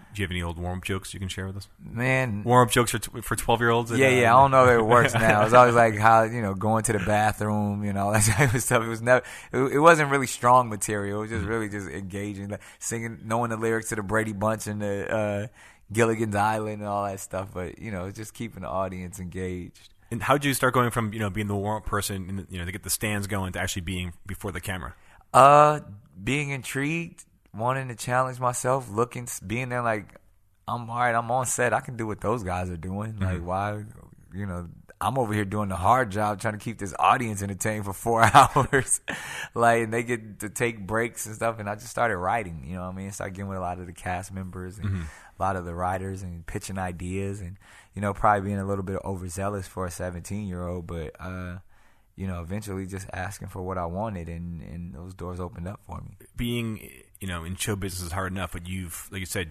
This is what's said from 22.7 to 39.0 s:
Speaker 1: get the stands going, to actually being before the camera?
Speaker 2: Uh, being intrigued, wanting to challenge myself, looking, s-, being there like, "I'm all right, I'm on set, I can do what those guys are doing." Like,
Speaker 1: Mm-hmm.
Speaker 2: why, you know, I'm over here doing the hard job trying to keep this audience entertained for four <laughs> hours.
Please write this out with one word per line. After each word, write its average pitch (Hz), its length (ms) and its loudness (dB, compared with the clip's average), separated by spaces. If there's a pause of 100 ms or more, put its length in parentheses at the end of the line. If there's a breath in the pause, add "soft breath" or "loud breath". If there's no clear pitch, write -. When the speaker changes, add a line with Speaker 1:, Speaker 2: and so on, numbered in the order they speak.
Speaker 1:
get - 120 -10
the 95 60 -6
stands 104 360 -2
going, 95 280 -4
to 90 60 -4
actually 92 220 -4
being 90 300 -4 (140)
before 95 260 -8
the 85 80 -6
camera? 90 340 -8 (380 soft breath)
Speaker 2:
Uh, 147 480 10 (420)
being 139 280 -2
intrigued, 143 720 -6 (280)
wanting 127 360 -2
to 117 60 -8
challenge 127 460 -2
myself, 127 500 0
looking, 120 340 -2
s-, - 160 -10
being 120 280 -4
there 123 140 -4
like, 110 360 -2 (480)
"I'm 117 240 -6
all 117 60 -6
right, 120 180 2
I'm 117 160 0
on 127 160 0
set, 123 260 0
I 120 80 2
can 131 160 -10
do 113 100 -4
what 104 140 -6
those 110 220 0
guys 90 280 -4
are 87 80 -6
doing." 101 420 -6
Like, 92 160 0
Speaker 1:
Mm-hmm. 82 80 -6
Speaker 2:
why, 101 400 -4 (480)
you 98 140 -8
know, 87 220 -8 (320)
I'm 107 180 -2
over 107 160 0
here 107 100 2
doing 104 240 -4
the 92 80 -4
hard 110 340 4
job 104 300 -2
trying 107 140 -2
to 104 100 -12
keep 113 140 -8
this 98 200 -8
audience 107 440 4
entertained 101 420 -4
for 98 80 -6
four 113 300 2
<laughs> 110 120 8
hours. 135 640 6 (540 loud breath)